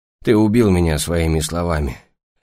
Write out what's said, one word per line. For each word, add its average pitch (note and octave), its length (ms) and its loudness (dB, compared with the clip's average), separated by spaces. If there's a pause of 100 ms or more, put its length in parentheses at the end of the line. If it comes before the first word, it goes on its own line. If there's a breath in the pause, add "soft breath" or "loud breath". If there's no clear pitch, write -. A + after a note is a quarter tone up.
(240)
Ты A#2+ 120 2
убил G#2+ 340 2
меня E2 280 2
своими D#2+ 420 -2
словами. D#2+ 580 -4 (440)